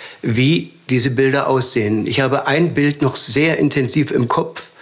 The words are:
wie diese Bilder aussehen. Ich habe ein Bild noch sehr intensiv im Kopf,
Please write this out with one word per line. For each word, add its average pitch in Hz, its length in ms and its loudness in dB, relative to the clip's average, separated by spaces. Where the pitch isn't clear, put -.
wie 135 480 0
diese 127 220 0
Bilder 135 360 0
aussehen. 110 600 0
Ich 123 120 0
habe 131 280 0
ein 151 260 2
Bild 147 300 0
noch 131 120 0
sehr 156 440 0
intensiv 143 520 0
im 120 160 0
Kopf, - 360 -4